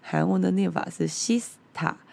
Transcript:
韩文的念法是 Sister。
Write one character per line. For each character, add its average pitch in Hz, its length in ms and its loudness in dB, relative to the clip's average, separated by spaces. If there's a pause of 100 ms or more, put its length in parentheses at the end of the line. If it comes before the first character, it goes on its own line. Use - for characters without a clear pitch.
韩 156 260 0
文 190 120 2
的 185 120 2
念 185 200 2
法 - 180 -2
是 165 180 -2
Sister。 - 880 -2 (180)